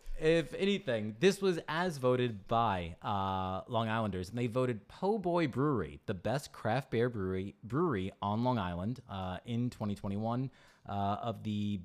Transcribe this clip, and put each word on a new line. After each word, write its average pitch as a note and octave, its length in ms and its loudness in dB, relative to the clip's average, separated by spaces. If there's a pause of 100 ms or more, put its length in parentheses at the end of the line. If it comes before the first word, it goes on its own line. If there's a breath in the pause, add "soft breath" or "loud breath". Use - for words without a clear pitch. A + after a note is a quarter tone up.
(200)
if D#3+ 340 4
anything, B2+ 640 0
this F#3+ 220 6
was F#3 260 2
as E3 300 0
voted B2 500 2
by, G2 540 2
uh, F#2+ 640 0
Long A2+ 220 0
Islanders, G2 400 -2
and A2+ 80 -8
they B2 100 0
voted B2 400 -2
Po' G#3 320 0
Boy F3 280 2
Brewery A#2 580 0
the A2+ 80 -4
best A2 400 -2
craft A#2 380 -2
beer A#2+ 180 2
brewery, F#2+ 540 -2
brewery A2+ 480 0 (100)
on G#2 220 2
Long B2+ 140 2
Island, F#2 520 -2
uh, F#2 360 -6
in A#2+ 240 -2
twenty G#2 260 -4
twenty-one, A2 540 -2 (380 loud breath)
uh, G2+ 340 -2
of G#2+ 220 -6
the G#2 420 -2